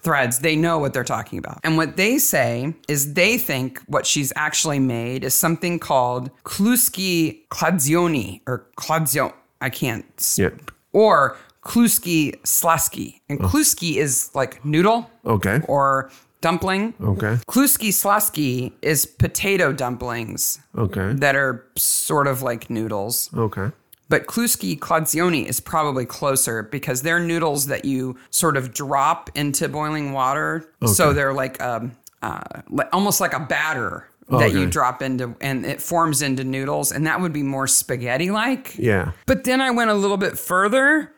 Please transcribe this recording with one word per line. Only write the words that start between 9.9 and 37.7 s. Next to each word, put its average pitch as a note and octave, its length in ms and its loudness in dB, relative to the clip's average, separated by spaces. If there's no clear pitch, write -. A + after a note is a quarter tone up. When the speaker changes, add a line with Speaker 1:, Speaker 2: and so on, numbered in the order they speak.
Speaker 1:
s- - 180 0
Speaker 2:
Yep. - 340 -2
Speaker 1:
or F#3 440 6
kluski F3 720 2
slaski. - 880 0
And C#3+ 120 -4
Speaker 2:
Oh. F#2 60 2
Speaker 1:
kluski F3 500 2
is, C#3 360 0
like, C3 320 -4
noodle. G3 440 2
Speaker 2:
Okay. A2 420 2
Speaker 1:
Or C3+ 420 2
dumpling. F#3 520 0
Speaker 2:
Okay. G#2+ 340 0
Speaker 1:
Kluski B3 420 2
slaski D3+ 840 0
is C#3+ 240 0
potato F#3 680 0
dumplings A#2+ 880 -4
Speaker 2:
Okay. G2+ 360 0
Speaker 1:
that C#3 220 2
are C3 300 -2
sort - 520 0
of C3 140 -2
like A#2+ 280 -6
noodles. A2 680 -4
Speaker 2:
Okay. G#2+ 320 -2
Speaker 1:
But - 180 0
kluski G3+ 540 -2
kladzioni D#3+ 640 0
is - 140 -4
probably C#3+ 460 -2
closer B2+ 580 -2
because B2+ 400 -6
they're E3 160 0
noodles D#3+ 480 0
that C3 180 -4
you C3 300 -2
sort D#3 260 0
of B2+ 160 -4
drop C#3+ 640 0
into D3 340 -2
boiling D3+ 440 -4
water. D3+ 520 -2
So A2+ 200 4
Speaker 2:
Okay. C#3+ 100 4
Speaker 1:
they're C#3 160 0
like, C3 280 -4
um, A#2+ 300 -4
uh, G#2 160 -6
li-, G3 220 -2
almost G3 300 2
like F3 120 0
a C3+ 80 -4
batter D3 680 -4
that B2 240 4
you G#2 80 2
Speaker 2:
Okay. F#2 80 2
Speaker 1:
drop B2+ 320 0
into, B2+ 400 -4
and C3 240 -2
it C#3 160 -6
forms E3 400 0
into C3+ 220 0
noodles. C3+ 480 -2
And C#3+ 140 0
that D#3+ 160 0
would F3 120 -2
be D3 100 -2
more C3+ 240 -2
spaghetti-like. F3+ 1120 -2